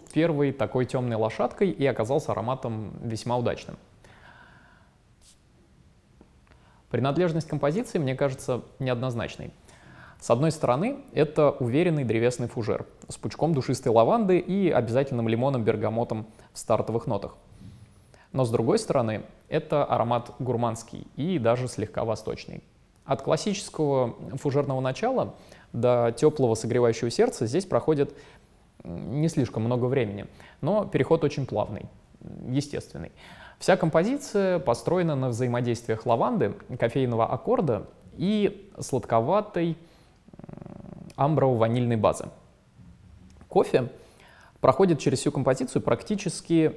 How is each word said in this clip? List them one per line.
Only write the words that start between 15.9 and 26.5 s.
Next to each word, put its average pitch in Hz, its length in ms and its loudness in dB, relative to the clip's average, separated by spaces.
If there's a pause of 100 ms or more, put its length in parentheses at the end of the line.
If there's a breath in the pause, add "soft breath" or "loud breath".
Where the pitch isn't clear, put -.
в - 40 -16
стартовых 110 480 0
нотах. 104 300 -4 (960 soft breath)
Но 131 140 0
с 113 40 -4
другой 120 300 2
стороны, 110 440 0 (260)
это 156 340 0
аромат 117 560 0
гурманский 117 680 -4 (100)
и 175 220 -2
даже 123 300 2
слегка - 380 -4
восточный. - 580 -8 (400)
От - 180 -2
классического 143 920 0 (220)
фужерного 131 420 0
начала 135 560 -2 (380 loud breath)
до 120 420 4
тёплого 135 400 4